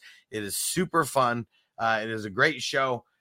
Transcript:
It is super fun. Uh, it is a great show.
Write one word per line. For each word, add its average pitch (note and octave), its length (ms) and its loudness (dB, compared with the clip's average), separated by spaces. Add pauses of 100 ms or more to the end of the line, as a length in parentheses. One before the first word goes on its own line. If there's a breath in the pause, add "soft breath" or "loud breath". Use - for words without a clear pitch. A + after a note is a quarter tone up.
(300 soft breath)
It G#2+ 140 -4
is F#2+ 120 -4
super E3+ 480 2
fun. A#2+ 420 0 (300)
Uh, A2+ 280 2
it A2+ 60 -6
is A2 140 -4
a G#2+ 60 -6
great B2+ 320 2
show. C3+ 420 0 (160)